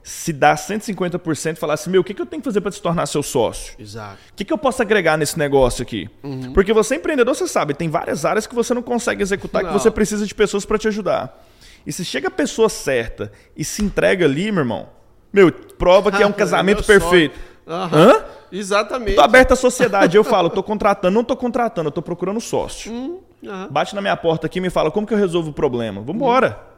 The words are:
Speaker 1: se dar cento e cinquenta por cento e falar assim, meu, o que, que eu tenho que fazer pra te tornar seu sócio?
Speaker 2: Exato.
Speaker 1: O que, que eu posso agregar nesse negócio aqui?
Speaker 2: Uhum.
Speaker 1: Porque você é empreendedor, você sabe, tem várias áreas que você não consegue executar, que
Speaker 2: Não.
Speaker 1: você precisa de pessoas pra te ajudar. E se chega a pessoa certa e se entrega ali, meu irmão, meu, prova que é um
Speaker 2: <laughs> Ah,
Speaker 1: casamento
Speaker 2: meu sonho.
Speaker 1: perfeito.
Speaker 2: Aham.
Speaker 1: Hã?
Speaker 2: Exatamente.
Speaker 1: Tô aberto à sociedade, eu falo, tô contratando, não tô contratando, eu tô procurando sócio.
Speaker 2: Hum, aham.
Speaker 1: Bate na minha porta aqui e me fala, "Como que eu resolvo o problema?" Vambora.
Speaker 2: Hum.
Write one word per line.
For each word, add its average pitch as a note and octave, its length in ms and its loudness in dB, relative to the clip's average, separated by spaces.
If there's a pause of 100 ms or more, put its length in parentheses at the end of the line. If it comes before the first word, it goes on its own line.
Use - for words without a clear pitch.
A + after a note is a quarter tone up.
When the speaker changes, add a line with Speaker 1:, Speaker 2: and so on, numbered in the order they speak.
Speaker 1:
se - 320 -8
dar D3+ 240 2
cento G#3 240 -6
e - 40 -18
cinquenta F3 340 -4
por D#3+ 180 -4
cento D#3+ 200 -6
e - 20 -20
falar D3+ 160 -2
assim, E3+ 160 -8
meu, F#3 100 4
o - 20 0
que, G#3 120 -6
que E4 60 -10
eu F4 40 -4
tenho D#4+ 160 -10
que - 40 -16
fazer G#3 140 -2
pra G3 120 -4
te - 100 -14
tornar E3+ 240 -2
seu D3+ 160 -2
sócio? - 560 -2
Speaker 2:
Exato. G#2 400 -16 (140)
Speaker 1:
O - 40 -20
que, - 100 -10
que - 60 -6
eu D#4+ 60 0
posso B3+ 240 -2
agregar F#3+ 340 2
nesse D#3 220 -2
negócio C#3 460 2
aqui? G#2 260 -8 (140)
Speaker 2:
Uhum. C3 300 -12
Speaker 1:
Porque F#3+ 200 2
você A3 220 2
é - 20 -6
empreendedor, C4 380 0
você F4+ 120 -6
sabe, D#3 280 -2
tem E3+ 120 -4
várias D3+ 380 -4
áreas F#3 220 -2
que - 80 -18
você A#3 180 -2
não A#3+ 80 -2
consegue A#3 400 -4
executar, G3 400 -4
que F3+ 100 -4
Speaker 2:
Não. G3+ 60 0
Speaker 1:
você G#3+ 140 4
precisa G#3+ 340 -2
de G3 80 -10
pessoas G3+ 320 -2
pra G#3 140 -2
te A3 80 -4
ajudar. F3 580 -4 (400)
E - 80 -8
se F#3 100 -8
chega C#4 260 -4
a - 20 -4
pessoa A3+ 380 0
certa A#2 640 -4 (240)
e - 80 -6
se - 200 -4
entrega F#3 420 2
ali, D#3 260 0
meu F#3 100 0
irmão, A2 280 -4 (420)
meu, F#3+ 200 6
prova F#3 600 2
que G3+ 120 2
é - 20 6
um G3+ 60 2
Speaker 2:
<laughs> - 0 -
Ah, - 20 -4
Speaker 1:
casamento F#3 440 2
Speaker 2:
meu G#3 60 -4
sonho. G#3 160 6
Speaker 1:
perfeito. F3 400 2 (280)
Speaker 2:
Aham. E3+ 440 4
Speaker 1:
Hã? G#4+ 120 4 (280)
Speaker 2:
Exatamente. G#3 640 -2
Speaker 1:
Tô D4 60 6
aberto B3+ 300 6
à B3+ 40 8
sociedade, G3 640 2
eu G#3+ 60 8
falo, F#3+ 260 2
tô F#3+ 140 -4
contratando, G3+ 500 0
não A#3 100 2
tô A#3+ 140 -2
contratando, A#3 520 -2
eu - 20 -4
tô E3 100 -6
procurando F3 400 -6
sócio. - 500 -6
Speaker 2:
Hum, C4 280 -10 (260)
aham. G3 240 -12
Speaker 1:
Bate C4 240 -2
na G3+ 80 -6
minha G3 160 -2
porta E3 300 -2
aqui F3+ 120 -6
e - 20 -4
me F#3 80 -2
fala, D#3 200 0
"Como G#3 160 -2
que G#3+ 80 -4
eu G#3+ 40 2
resolvo F3 340 0
o - 20 -14
problema?" A#2 480 -2
Vambora. A3+ 600 0
Speaker 2:
Hum. - 40 -20 (100)